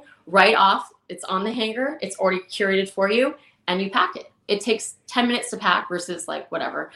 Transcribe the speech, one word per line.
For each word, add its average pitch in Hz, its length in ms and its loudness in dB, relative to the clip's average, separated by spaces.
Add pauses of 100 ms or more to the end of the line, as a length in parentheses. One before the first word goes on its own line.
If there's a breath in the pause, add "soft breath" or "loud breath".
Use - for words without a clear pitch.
(260 loud breath)
right 190 300 6
off. 196 360 4 (160)
It's 185 160 -12
on 190 200 -2
the 220 80 -2
hanger. 247 500 -4
It's 190 160 -8
already 185 220 0 (100)
curated 196 380 0
for 196 220 0
you, 262 240 2 (320 soft breath)
and 185 160 0
you 196 80 -4
pack - 240 2
it. - 160 -16 (160)
It 202 140 0
takes - 340 -2 (140)
ten 247 180 2
minutes 240 240 -2
to 208 60 -8
pack 185 320 0
versus, 175 400 -6
like, 156 240 -8
whatever, 147 440 -6